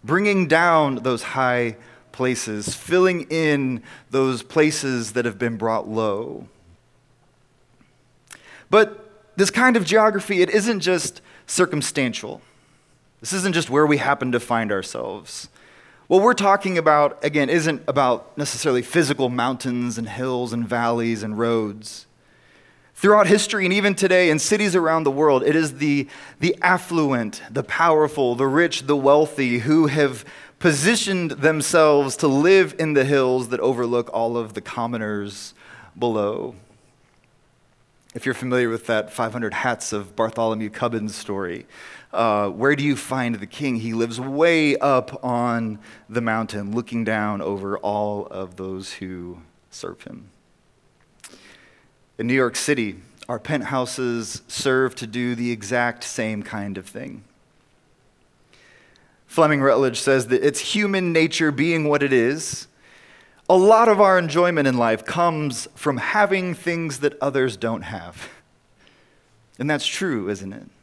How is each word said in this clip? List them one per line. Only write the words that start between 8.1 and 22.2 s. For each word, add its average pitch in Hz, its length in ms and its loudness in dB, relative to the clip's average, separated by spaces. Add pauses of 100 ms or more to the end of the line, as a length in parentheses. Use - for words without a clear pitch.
But 214 400 2 (280)
this 196 160 2
kind 247 240 4
of 196 80 2
geography, 202 580 2
it - 80 2
isn't 214 300 0
just 175 420 -2 (240)
circumstantial. 147 960 -2 (760)
This 113 120 -8
isn't 185 200 -2
just 160 180 -2
where 147 160 4
we 147 120 4
happen 131 340 0
to 120 80 0
find 113 320 -2
ourselves. 101 760 -8 (600)
What 185 140 6
we're 233 120 6
talking 196 420 2
about, 151 480 4
again, 147 240 0
isn't 156 380 0
about 131 500 0
necessarily 135 460 -2
physical 135 460 0
mountains 123 680 -4
and 113 100 -8
hills 123 440 -6
and 117 140 -4
valleys 117 560 -2
and 107 160 -6
roads. 107 680 -4 (880)